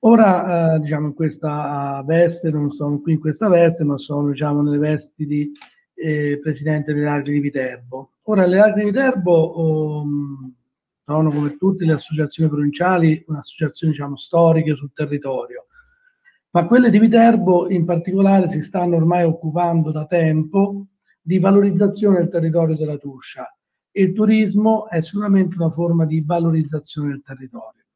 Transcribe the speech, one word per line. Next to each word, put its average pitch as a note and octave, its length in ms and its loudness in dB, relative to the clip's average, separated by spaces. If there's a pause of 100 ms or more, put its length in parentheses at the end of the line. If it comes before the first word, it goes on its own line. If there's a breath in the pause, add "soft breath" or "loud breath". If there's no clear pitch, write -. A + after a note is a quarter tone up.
Ora, F3+ 720 4
eh, D#3+ 60 0
diciamo, D3 280 -4
in C#3 60 -8
questa D3 920 -6
veste, E3+ 440 2
non D3 200 -2
sono D3 300 -4
qui D#3+ 140 0
in D3+ 60 -2
questa D#3 280 -2
veste, E3+ 340 4
ma C#3+ 140 -2
sono, C#3+ 340 -4
diciamo, D3 320 -2
nelle D3 160 0
vesti D3+ 480 -4
di, D3 240 -4 (440 loud breath)
eh, D3 460 -4
presidente D3+ 540 -4
delle D3 140 -2
A C#3+ 120 -2
C C#3 60 -8
L C#3+ 40 -6
I - 20 -2
di D3 80 0
Viterbo. C3 720 -8 (160)
Ora, G3 180 2
le F3+ 140 4
A G#3+ 120 6
C G#3 40 -2
L - 20 0
I G#3 60 0
di G#3 60 0
Viterbo, E3 1120 0
ehm, C#3+ 520 -8 (500)
sono, D#3 260 0
come D3 260 -4
tutte F#3 280 -2
le D#3+ 80 4
associazioni D#3 560 -2
provinciali, D#3+ 760 0
un'associazione, D#3 680 -4
diciamo, C#3+ 240 -6
storiche E3 580 2
sul C#3 180 -14
territorio, C3+ 760 -8 (840 soft breath)
ma E3+ 160 2
quelle A#3+ 240 6
di G3+ 80 6
Viterbo G3+ 720 4
in F3 140 0
particolare F#3 680 2
si D3+ 120 -4
stanno F3 340 -2
ormai E3+ 280 2
occupando E3 680 -2
da D3+ 140 -6
tempo F3 800 0 (340)
di F3+ 180 -2
valorizzazione G3 800 2
del E3+ 100 0
territorio D#3+ 480 0
della D3+ 200 -6
Tuscia C3 500 -16 (440)
e G3 120 0
il F3+ 100 2
turismo G#3+ 760 2
è E3 120 -2
sicuramente G3 560 0
una E3 140 -2
forma E3+ 360 0
di D#3 160 -2
valorizzazione D#3 880 -2
del C3+ 120 -10
territorio. A#2+ 640 -18 (120)